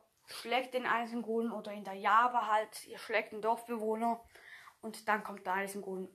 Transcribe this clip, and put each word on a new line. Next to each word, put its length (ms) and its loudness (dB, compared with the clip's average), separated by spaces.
schlägt 480 -2
den 120 -2
Eisengolem 680 0
oder 200 -8
in 120 -10
der 100 -6
Java 540 6
halt, 380 0
ihr 120 -14
schlägt 340 0
den 100 -6
Dorfbewohner 840 0
und 260 -10
dann 160 4
kommt 240 -10
der 80 0
Eisengolem 600 -4